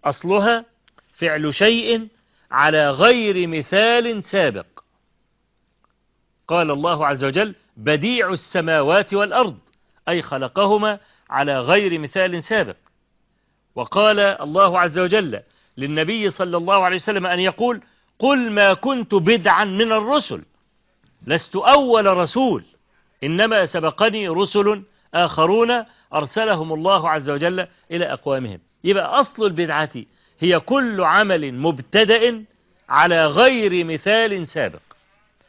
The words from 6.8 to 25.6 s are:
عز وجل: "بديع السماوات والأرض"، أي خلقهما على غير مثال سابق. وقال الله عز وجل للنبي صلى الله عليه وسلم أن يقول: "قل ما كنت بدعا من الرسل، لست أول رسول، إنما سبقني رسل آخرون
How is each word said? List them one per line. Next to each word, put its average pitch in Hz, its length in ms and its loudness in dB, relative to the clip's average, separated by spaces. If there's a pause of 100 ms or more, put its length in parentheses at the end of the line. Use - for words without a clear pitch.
عز 139 180 -2
وجل: 185 300 -2 (220)
"بديع 180 560 -2
السماوات 165 840 0
والأرض"، 202 440 -2 (500)
أي 170 140 -2
خلقهما 202 760 -2 (320)
على 139 300 -2
غير 175 380 2
مثال 175 440 -4
سابق. 185 340 -4 (1000)
وقال 202 460 0
الله 185 600 0
عز 170 180 0
وجل 180 420 -2 (360)
للنبي 160 540 -4
صلى 180 260 -4
الله 185 280 2
عليه 180 120 0
وسلم 185 300 -4
أن 180 140 -2
يقول: 208 400 -2 (380)
"قل 247 320 0
ما 202 240 4
كنت 240 400 -4
بدعا 190 500 2
من 208 280 -2
الرسل، 208 500 -2 (840)
لست 160 300 -4
أول 233 600 4
رسول، 180 480 -2 (600)
إنما 196 420 2
سبقني 196 600 -2
رسل 202 540 0 (320)
آخرون 202 720 0 (300)